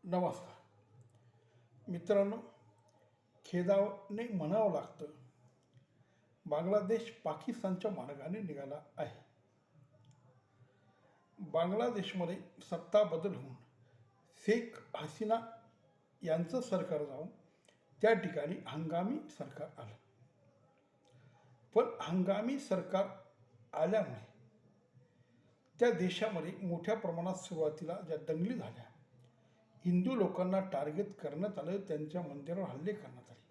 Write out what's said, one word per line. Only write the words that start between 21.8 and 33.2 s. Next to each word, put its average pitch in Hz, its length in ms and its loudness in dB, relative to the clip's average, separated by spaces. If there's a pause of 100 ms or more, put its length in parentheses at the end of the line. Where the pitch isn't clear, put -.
हंगामी 196 580 2
सरकार 190 480 0 (680)
आल्यामुळे 160 540 2 (1500)
त्या 240 120 8
देशामध्ये 180 640 0
मोठ्या 175 380 0
प्रमाणात 175 380 -2
सुरुवातीला 160 640 -2 (100)
ज्या 156 100 -2
दंगली 170 360 0
झाल्या, 117 300 -8 (1000)
हिंदू 180 300 4
लोकांना 185 440 4
टार्गेट 151 560 -2
करण्यात 165 440 -4
आलं, 175 180 -2
त्यांच्या 160 440 -4
मंदिरावर 160 480 -4
हल्ले 156 240 -4
करण्यात 127 380 -12